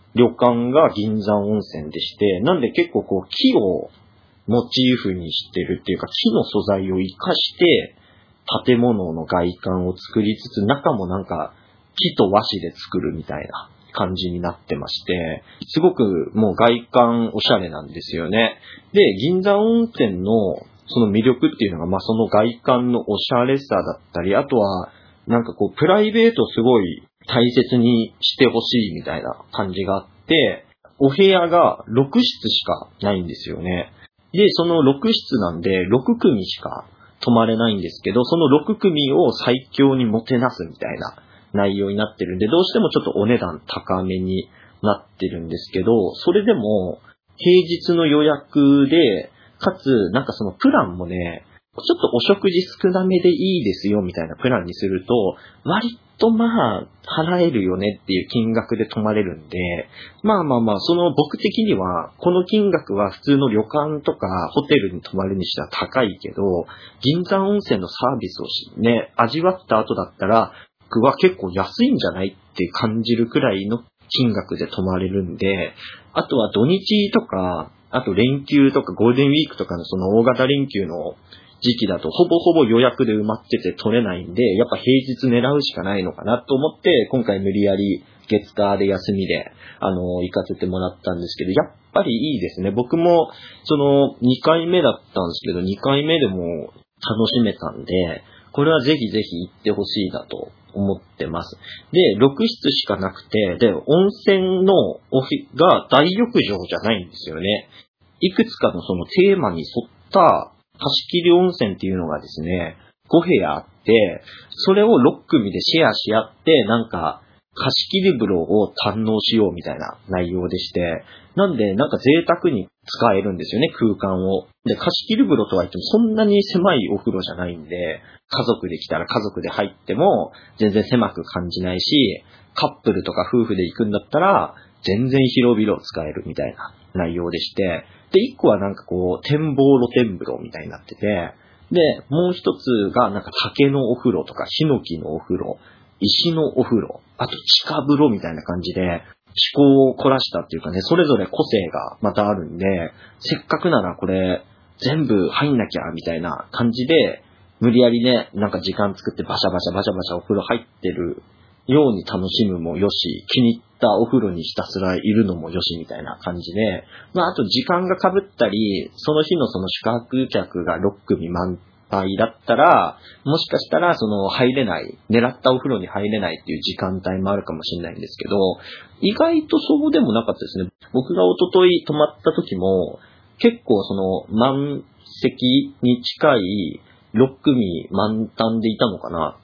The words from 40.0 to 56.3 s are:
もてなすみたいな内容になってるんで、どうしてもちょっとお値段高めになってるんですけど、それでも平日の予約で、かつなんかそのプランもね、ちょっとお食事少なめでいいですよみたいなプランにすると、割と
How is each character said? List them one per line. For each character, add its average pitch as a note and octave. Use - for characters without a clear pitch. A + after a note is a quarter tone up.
も A2+
て B2+
な B2
す -
み E2
た -
い C2
な -
内 G2+
容 G2
に G2+
な G#2+
っ -
て -
る F2+
ん -
で、 G2+
ど D#3
う F#3
し -
て A#3+
も F#3
ち -
ょ -
っ -
と -
お G#2
値 A#2
段 E2+
高 F#2
め F#2
に F#2
な -
っ -
て F#2+
る F#2
ん E2
で E2
す -
け F#2+
ど、 G#2
そ -
れ G3+
で A3
も G#2
平 F3+
日 E3+
の E3
予 D3
約 C#3+
で、 C3+
か F#3
つ A2+
な B2+
ん -
か A2+
そ -
の F#2+
プ -
ラ G#3+
ン F2+
も F2+
ね、 F2
ち -
ょ -
っ -
と -
お A#3+
食 G3
事 F3
少 G3
な F#3
め F#3
で F3+
い F3+
い B2
で G2
す -
よ G#2
み F2+
た E2+
い E2
な D#2+
プ -
ラ A#2+
ン E2+
に F2
す -
る F#2
と、 A#2
割 G#3+
と A3+